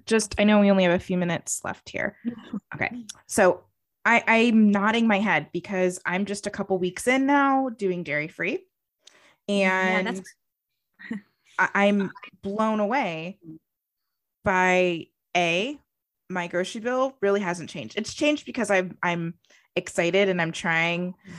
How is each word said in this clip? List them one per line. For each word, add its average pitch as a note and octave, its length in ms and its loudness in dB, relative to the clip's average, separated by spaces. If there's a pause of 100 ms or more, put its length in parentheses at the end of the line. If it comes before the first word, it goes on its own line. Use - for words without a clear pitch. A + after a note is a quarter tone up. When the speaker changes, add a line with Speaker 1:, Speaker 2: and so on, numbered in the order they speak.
Speaker 1:
just, A3 340 0
I G#3 40 4
know G#3 160 6
we G3+ 100 6
only F#3+ 140 4
have F3 100 4
a F3+ 60 2
few F3+ 180 -4
minutes - 460 -4
left - 260 -10
here. - 340 -6
Speaker 2:
<laughs> A3+ 40 -8 (480)
Speaker 1:
Okay. - 160 -4 (340)
So - 380 2 (420)
I, A3+ 220 2
I'm A3 420 6
nodding A3 380 2
my G#3 100 4
head E3+ 340 0
because F#3 540 -2
I'm F#3 200 -2
just G3+ 200 -8
a G3+ 60 -8
couple G3 260 -4
weeks F3+ 300 -4
in C4+ 180 2
now C4+ 440 2
doing F#3 340 -4
dairy D3 240 -4
free. G#3+ 320 -4 (880)
Speaker 2:
Yeah, F#3+ 500 2
Speaker 1:
And F#3 100 -2
Speaker 2:
that's F#3 280 -8 (1200)
Speaker 1:
I, F#3 120 2 (180)
I'm G3 240 0 (320)
blown G#3+ 360 -2
away G3 600 -4 (1040)
by, F#3 640 2 (280)
A, F3+ 440 0 (500)
my F3+ 180 -4
grocery F#3 340 -4
bill B3+ 400 -2
really G3+ 200 2
hasn't F3 300 -6
changed. B2 260 -12
It's A3 160 -6
changed D4 320 0
because A#3 240 -4
I'm, F#3 320 0
I'm E3+ 320 -2 (420)
excited F3 540 2
and F3+ 100 0
I'm E3 120 0
trying E3+ 640 -2 (240)